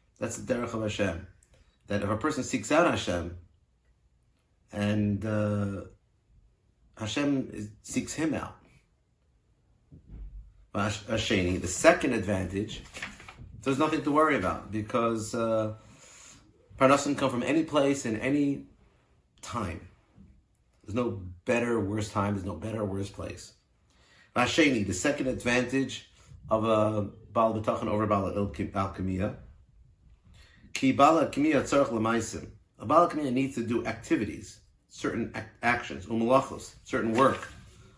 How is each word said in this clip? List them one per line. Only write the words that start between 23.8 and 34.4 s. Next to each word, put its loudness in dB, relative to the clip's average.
Hasheni, 4
the -2
second 0
advantage 0
of 2
a 2
Baal 2
B'tachon -2
over 0
Baal 0
Al-Kim-, -4
Al-Kamiya. -2
Ki 2
Baal 6
Al-Kamiya 2
tzarech 2
l'maisim. 0
A -12
Baal 6
Al-Kamiya -2
needs 0
to -2
do -2
activities, -4